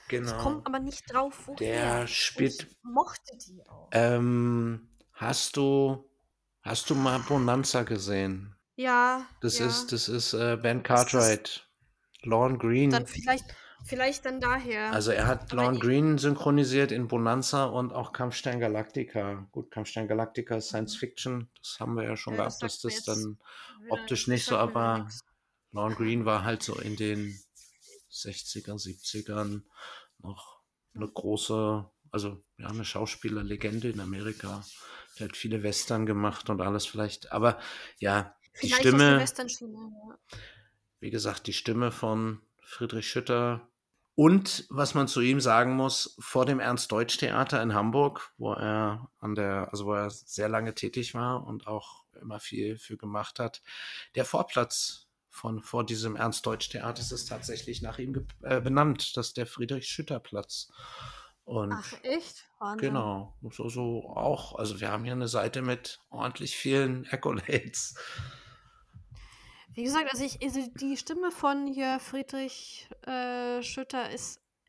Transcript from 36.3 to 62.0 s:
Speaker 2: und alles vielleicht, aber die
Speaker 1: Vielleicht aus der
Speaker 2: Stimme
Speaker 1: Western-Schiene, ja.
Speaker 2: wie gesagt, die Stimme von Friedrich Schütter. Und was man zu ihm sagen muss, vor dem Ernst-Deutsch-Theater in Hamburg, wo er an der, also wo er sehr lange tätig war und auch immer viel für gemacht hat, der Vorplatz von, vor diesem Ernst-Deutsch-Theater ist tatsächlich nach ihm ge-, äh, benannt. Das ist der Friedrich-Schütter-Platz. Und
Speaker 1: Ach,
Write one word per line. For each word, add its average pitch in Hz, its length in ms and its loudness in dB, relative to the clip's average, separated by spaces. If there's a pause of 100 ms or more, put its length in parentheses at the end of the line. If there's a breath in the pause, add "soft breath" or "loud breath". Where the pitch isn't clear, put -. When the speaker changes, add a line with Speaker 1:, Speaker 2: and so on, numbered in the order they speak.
Speaker 2:
und 98 120 0
alles 101 260 0
vielleicht, - 460 -6
aber 113 260 6 (420 loud breath)
die 101 60 2
Speaker 1:
Vielleicht - 640 0
aus 254 80 6
der 269 80 8
Speaker 2:
Stimme 139 300 10
Speaker 1:
Western-Schiene, 226 720 -6 (180)
ja. - 280 -18 (640 loud breath)
Speaker 2:
wie 101 100 -6
gesagt, 104 340 -4
die - 80 -6
Stimme 117 380 0
von 110 500 -2 (220)
Friedrich 117 440 -6
Schütter. 120 600 0 (460)
Und 185 540 8
was 139 260 0
man 139 120 4
zu - 140 0
ihm 131 180 6
sagen 123 360 6
muss, - 440 0
vor 127 280 2
dem 135 120 2
Ernst-Deutsch-Theater 120 1000 0
in 113 140 2
Hamburg, 123 640 2
wo 110 160 -2
er 107 640 -2
an 107 160 -4
der, 98 360 -2
also 101 140 -6
wo 104 80 0
er 104 160 0
sehr - 400 -4
lange 110 240 0
tätig - 400 -6
war 123 320 -4
und 113 220 -10
auch - 380 -10 (140)
immer 110 200 -12
viel 107 400 -6
für - 180 -14
gemacht 104 420 -8
hat, 117 220 -6 (540 loud breath)
der 127 100 0
Vorplatz - 800 -2 (240)
von, 113 320 -8
vor 120 240 -2
diesem 110 320 -4
Ernst-Deutsch-Theater 113 840 -4
ist - 280 -8
tatsächlich 117 520 -8
nach 110 180 -8
ihm 131 140 -6
ge-, 131 120 -4 (160)
äh, 131 180 0
benannt. 135 560 2
Das 120 120 -2
ist - 100 -8
der 120 100 -2
Friedrich-Schütter-Platz. 123 1200 -6 (760 loud breath)
Und 104 260 -2
Speaker 1:
Ach, 104 220 -8 (100)